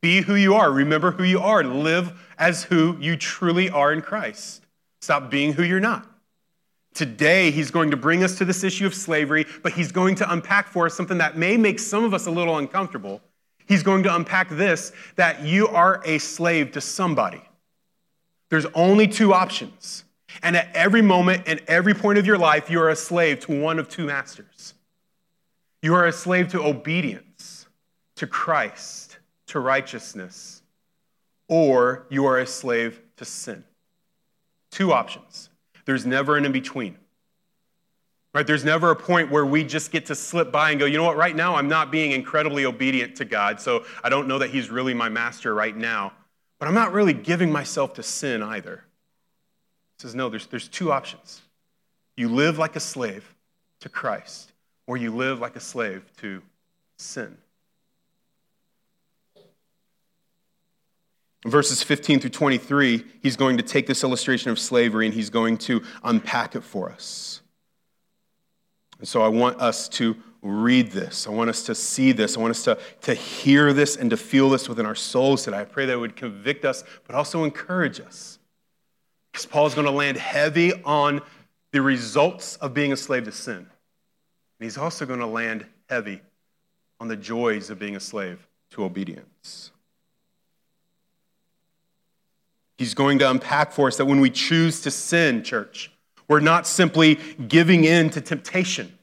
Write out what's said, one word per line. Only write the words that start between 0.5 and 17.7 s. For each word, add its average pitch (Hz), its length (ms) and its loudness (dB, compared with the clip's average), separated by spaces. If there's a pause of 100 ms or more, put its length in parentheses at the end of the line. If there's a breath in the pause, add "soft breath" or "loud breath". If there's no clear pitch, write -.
are. 190 180 6
Remember 151 380 2
who 185 120 -4
you 185 180 2
are. 196 220 4
Live 160 560 -2 (200 loud breath)
as 170 260 0
who 170 340 2
you 151 160 -2
truly 180 540 0
are 147 240 2
in 160 80 -2
Christ. 156 640 -10 (380)
Stop 143 280 -2
being 143 220 0
who 156 120 0
you're 185 160 2
not. 214 260 -2 (880)
Today, 156 560 2
he's 143 200 -2
going 160 200 2
to 143 80 0
bring 165 260 2
us 185 140 -2
to 190 80 0
this 180 180 -2
issue 190 220 -2
of 185 80 -2
slavery, 151 500 0 (180 loud breath)
but 180 100 -2
he's 165 200 -2
going 185 220 2
to 190 180 -2
unpack 196 360 0
for 170 180 0
us 160 80 -2
something 185 240 -4
that 160 180 0
may 180 220 2
make 214 200 2
some 214 260 -2
of 214 100 0
us - 120 -4
a 175 40 -6
little 165 260 0
uncomfortable. 135 640 -6 (460)
He's 190 160 4
going 190 220 4
to 185 100 2
unpack 180 340 0
this, 170 440 -2 (240 loud breath)
that 165 260 2
you 185 260 4
are 185 380 4
a 156 120 0
slave 160 540 0
to 147 80 -6
somebody. 131 600 -2 (1080)